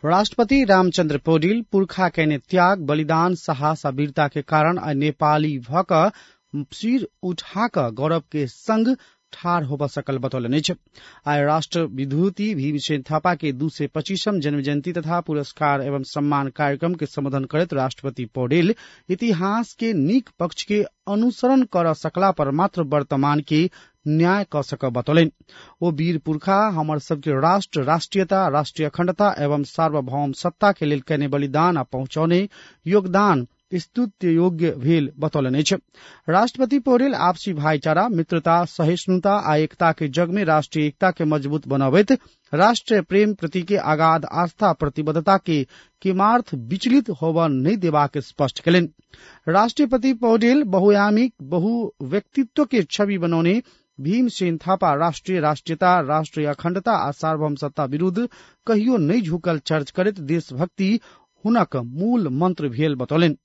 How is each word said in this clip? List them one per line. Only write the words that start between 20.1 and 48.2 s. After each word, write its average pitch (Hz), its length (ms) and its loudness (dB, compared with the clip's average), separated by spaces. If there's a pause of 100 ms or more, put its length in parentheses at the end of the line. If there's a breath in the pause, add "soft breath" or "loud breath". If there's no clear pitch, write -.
पक्ष - 260 -6
के 208 200 0 (220)
अनुसरण 247 640 2
कर 170 260 0
सकला 180 380 0
पर 143 200 -2
मात्र 175 320 0
वर्तमान 143 600 0
के 160 240 2 (360 soft breath)
न्याय 175 420 2
क 147 160 -4
सक - 240 -6
बतौलनि। 147 440 2 (480 loud breath)
ओ 170 140 0
वीर 160 260 -2
पुरखा 160 380 -2 (120)
हमर 156 300 -2
सबके 151 340 -4
राष्ट्र, 160 500 0
राष्ट्रीयता, 180 640 0
राष्ट्रीय 147 400 -2
अखंडता 180 480 0
एवं 143 280 0
सार्वभौम 143 680 -2
सत्ता 180 400 0
के 160 140 -2
लेल 147 140 0
केने 143 280 -2
बलिदान 143 480 0
आ 139 60 -2
पहुंचौने 160 680 -2 (360 loud breath)
योगदान 185 600 2 (260)
स्तुत्य 185 580 -2
योग्य 165 440 2
भेल 143 420 0
बतौलनि 143 420 -2
अछि। 151 180 0 (500 loud breath)
राष्ट्रपति 240 520 2
पौडेल 254 360 2
आपसी 180 400 -2
भाईचारा, 156 540 0
मित्रता, 170 560 0
सहिष्णुता 180 680 0
आ 202 240 0
एकता 156 360 0
के 156 160 -4
जग 170 220 0
में 202 140 -2
राष्ट्रीय 156 420 0
एकता 185 240 0
के - 140 -4
मजबूत 151 440 -2
बनबैत 139 440 4 (400 soft breath)
राष्ट्रीय 214 500 2
प्रेम 208 320 2
प्रति 175 280 -6
के 190 140 -2
अगाध 160 480 2
आस्था, 175 480 0
प्रतिबद्धता 156 680 0
के 151 240 -2 (360 soft breath)
केमार्थ 196 560 0
विचलित 190 580 0
होब 160 280 -2
नहीं 151 360 2
देबाक 151 420 0
स्पष्ट - 420 -4